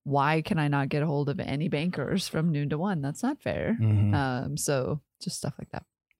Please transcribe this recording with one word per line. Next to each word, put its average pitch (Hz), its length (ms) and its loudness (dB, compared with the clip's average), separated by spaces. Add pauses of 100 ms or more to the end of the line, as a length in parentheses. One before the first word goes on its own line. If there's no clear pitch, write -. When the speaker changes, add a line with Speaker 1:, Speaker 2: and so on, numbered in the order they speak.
Speaker 1:
why 143 380 2
can 170 180 -2
I 147 80 2
not 143 200 2
get 147 140 0
a 151 40 2
hold 147 220 0
of 143 120 -2
any 143 280 -2
bankers 160 600 -2
from 160 240 0
noon 143 160 0
to 151 100 -2
one? 170 240 0
That's 143 220 -4
not 285 160 -2
fair. - 400 0
Speaker 2:
Mm-hmm. 107 340 4
Speaker 1:
Um, 135 420 0
so 139 440 0 (200)
just - 180 -8
stuff - 200 -6
like - 140 -14
that. - 100 -8 (380)